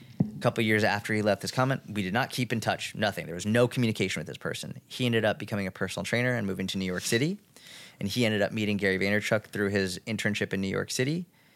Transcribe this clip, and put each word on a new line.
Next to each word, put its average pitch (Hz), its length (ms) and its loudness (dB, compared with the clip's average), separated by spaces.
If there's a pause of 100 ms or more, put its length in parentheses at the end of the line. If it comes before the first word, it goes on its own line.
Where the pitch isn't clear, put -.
(200)
A - 220 -2
couple 117 220 2
years 107 200 6
after 104 300 0
he 107 80 2
left 101 220 2
this 95 80 -4
comment, 131 360 0
we 104 140 -2
did 92 120 -2
not 123 180 0
keep 123 200 -2
in 117 80 0
touch, - 360 -2
nothing. 95 320 0
There 82 80 -6
was 90 100 -6
no 117 220 6
communication 110 520 0
with - 80 -6
this 71 100 -10
person. - 500 -8
He - 180 -4
ended 113 180 2
up 104 140 2
becoming 101 300 -4
a 92 40 -4
personal 95 320 -4
trainer 123 300 0
and 110 140 -2
moving 95 200 -4
to 98 120 -4
New 92 60 0
York 90 180 -4
City. 151 340 0 (600)
And 101 100 -4
he 120 160 2
ended 107 160 2
up 101 100 2
meeting 104 260 0
Gary 95 220 2
Vaynerchuk 104 460 2
through 101 240 0
his 95 380 0
internship 104 440 -2
in 98 100 0
New 98 60 -2
York 98 240 -2
City. 156 340 -2 (300)